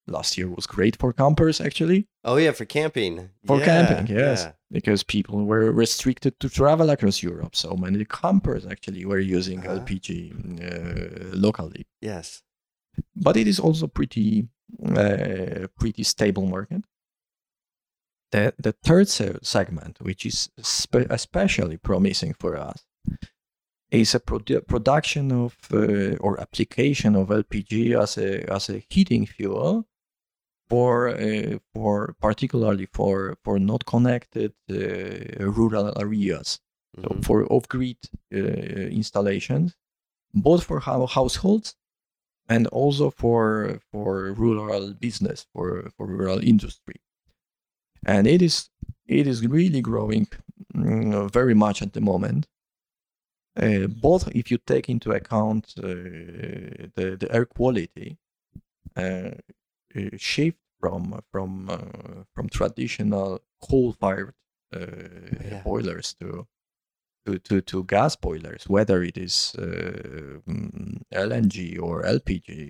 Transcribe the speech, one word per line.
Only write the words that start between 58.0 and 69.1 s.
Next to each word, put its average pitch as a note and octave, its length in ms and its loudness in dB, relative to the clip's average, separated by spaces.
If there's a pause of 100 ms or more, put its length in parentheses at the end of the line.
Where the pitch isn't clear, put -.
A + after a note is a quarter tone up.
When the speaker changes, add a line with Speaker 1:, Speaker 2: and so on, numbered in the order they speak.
Speaker 1:
uh, F#2 340 -4 (640)
uh, G2 220 -6
shift D#3 400 -2 (220)
from, F2+ 420 -6 (100)
from, F#2+ 380 -8
uh, - 540 -12 (100)
from G#2+ 160 -6
traditional G#2 920 -4 (220)
coal-fired, G#2 720 0 (400)
uh, F2+ 60 -8 (720)
Speaker 2:
Yeah. G2+ 120 -12
Speaker 1:
boilers F#2 520 -6
to, F2 320 -12 (800)
to, G2 140 -4
to, F#2+ 220 0
to F#2 220 -6
gas G#2+ 320 2
boilers, D#2+ 520 -10
whether G2 360 4
it F2 140 -8